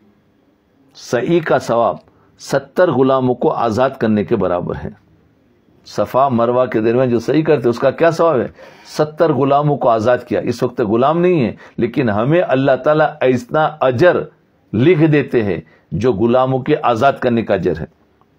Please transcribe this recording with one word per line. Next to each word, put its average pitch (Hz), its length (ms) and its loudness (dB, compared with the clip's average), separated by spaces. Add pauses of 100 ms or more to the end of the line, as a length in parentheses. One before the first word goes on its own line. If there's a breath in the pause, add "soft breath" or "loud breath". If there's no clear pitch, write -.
(960)
सई 135 440 -2
का 160 180 0
सवाब 117 420 -2 (400 soft breath)
सत्तर 170 520 -2
गुलामों 131 440 0
को - 140 -2
आजाद 120 480 -2
करने 107 260 0
के 120 120 -4
बराबर 87 400 -4
है। - 280 -14 (840)
सफा 127 440 0
मरवा 123 360 2
के 117 160 -2
दरमियान 120 280 2
जो 117 100 0
सई 143 240 0
करते 147 260 2
उसका 131 220 0
क्या 165 200 2
सवाब 160 280 0
है? - 140 -6 (320 loud breath)
सत्तर 156 460 0
गुलामों 139 460 0
को 131 100 -2
आजाद 120 360 2
किया। 98 180 -4
इस 120 220 -4
वक्त 123 180 -4
गुलाम 123 360 0
नहीं 175 240 0
है, 98 160 -4 (220 loud breath)
लेकिन 117 300 -2
हमें 127 320 0
अल्लाह 135 340 0
ताला 151 480 0
ऐसा 131 420 0
अजर 131 600 2 (480)
लिख 147 260 4
देते 143 420 2
हैं 95 220 -4 (300 soft breath)
जो 113 200 0
गुलामों 127 460 0
के 151 160 -2
आजाद 117 440 0
करने 117 240 0
का 107 100 -2
अजर 87 240 -2
है। 82 100 -10 (520)